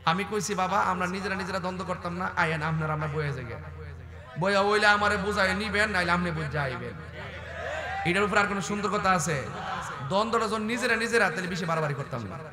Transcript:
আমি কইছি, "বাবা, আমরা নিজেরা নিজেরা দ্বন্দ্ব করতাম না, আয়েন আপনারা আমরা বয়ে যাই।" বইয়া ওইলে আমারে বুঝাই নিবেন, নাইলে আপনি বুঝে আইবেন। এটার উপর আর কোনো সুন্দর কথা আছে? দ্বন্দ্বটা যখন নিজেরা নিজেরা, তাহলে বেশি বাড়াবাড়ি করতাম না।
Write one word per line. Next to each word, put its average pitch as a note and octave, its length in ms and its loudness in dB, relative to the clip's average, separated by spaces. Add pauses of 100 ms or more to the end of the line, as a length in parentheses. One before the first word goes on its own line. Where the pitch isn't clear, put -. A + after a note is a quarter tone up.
আমি F3 240 2
কইছি, G#3 260 -2
"বাবা, F#3 240 2
আমরা F3+ 280 2
নিজেরা F#3+ 280 -4
নিজেরা F#3+ 240 -4
দ্বন্দ্ব F#3 260 -4
করতাম F3 320 -4
না, F#3 200 -2
আয়েন D#3+ 240 2
আপনারা D#3 320 0
আমরা D3+ 140 -2
বয়ে D3 260 -2
যাই।" B2+ 120 -6 (960)
বইয়া G3 200 4
ওইলে G#3 280 6
আমারে G#3 300 6
বুঝাই F#3+ 380 2
নিবেন, G#3 340 2
নাইলে F3 220 2
আপনি F3 200 2
বুঝে D3+ 280 -2
আইবেন। A#2+ 340 -4 (1120)
এটার F3+ 180 2
উপর G#3 140 2
আর G3+ 100 6
কোনো G3 140 -2
সুন্দর G3+ 280 -2
কথা G3+ 220 2
আছে? D#3 360 0 (600)
দ্বন্দ্বটা A3 400 2
যখন G#3+ 140 0
নিজেরা A#3 340 2
নিজেরা, A3 340 2
তাহলে F3+ 180 -2
বেশি F3+ 180 -2
বাড়াবাড়ি D#3+ 300 0
করতাম B2+ 280 -6
না। F#2+ 140 -8 (160)